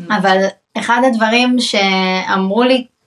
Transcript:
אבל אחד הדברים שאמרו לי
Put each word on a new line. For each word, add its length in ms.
אבל 200
אחד 280
הדברים 540
שאמרו 1040
לי 240